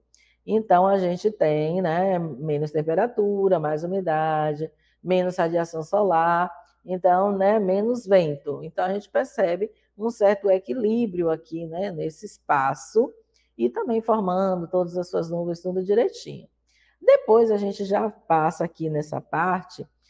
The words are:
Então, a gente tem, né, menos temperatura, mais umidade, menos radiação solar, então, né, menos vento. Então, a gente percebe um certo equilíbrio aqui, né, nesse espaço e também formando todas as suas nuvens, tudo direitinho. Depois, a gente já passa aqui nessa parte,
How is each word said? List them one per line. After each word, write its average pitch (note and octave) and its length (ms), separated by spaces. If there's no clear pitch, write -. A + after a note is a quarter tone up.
Então, F#3+ 400
a G3 120
gente F3+ 320
tem, D#3 500
né, F3+ 380
menos D3+ 520
temperatura, G3 880
mais D3+ 240
umidade, D#3 880
menos F3+ 360
radiação E3 440
solar, E3+ 680
então, F#3 500
né, G3 240
menos G#3 480
vento. D3 560
Então, E3 220
a F#3 80
gente G3+ 160
percebe G3+ 640
um A3 140
certo G3+ 400
equilíbrio G#3 800
aqui, D#3+ 360
né, F3 240
nesse D#3+ 360
espaço C#3+ 840
e A#3+ 140
também B3 320
formando F#3 640
todas F3+ 300
as F3 100
suas F3 220
nuvens, E3+ 300
tudo F#3 220
direitinho. G3 640
Depois, C4+ 500
a G#3 60
gente G3+ 260
já G3+ 280
passa E3 540
aqui D#3+ 260
nessa D3+ 320
parte, F3+ 640